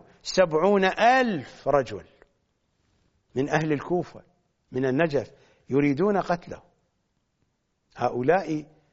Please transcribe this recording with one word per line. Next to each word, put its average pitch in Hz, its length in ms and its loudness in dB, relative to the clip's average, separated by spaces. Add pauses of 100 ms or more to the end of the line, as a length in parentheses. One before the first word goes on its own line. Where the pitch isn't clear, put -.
(240)
سبعون 185 640 2
ألف 220 800 0
رجل 117 380 0 (1300)
من 135 140 -2
أهل 156 240 0
الكوفة، 147 480 -6 (500)
من 127 140 -2
النجف، 135 460 -2 (380)
يريدون 143 520 0
قتله". - 400 -6 (1400)
هؤلاء 151 680 -2 (280)